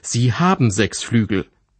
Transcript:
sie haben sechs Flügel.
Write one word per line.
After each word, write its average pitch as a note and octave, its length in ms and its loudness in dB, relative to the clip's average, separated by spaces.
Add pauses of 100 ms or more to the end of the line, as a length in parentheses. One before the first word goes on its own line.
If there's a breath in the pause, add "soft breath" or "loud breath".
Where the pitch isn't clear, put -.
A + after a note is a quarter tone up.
sie A#2+ 320 0
haben D#3+ 380 2
sechs G2+ 320 -2
Flügel. G#2+ 420 0 (340)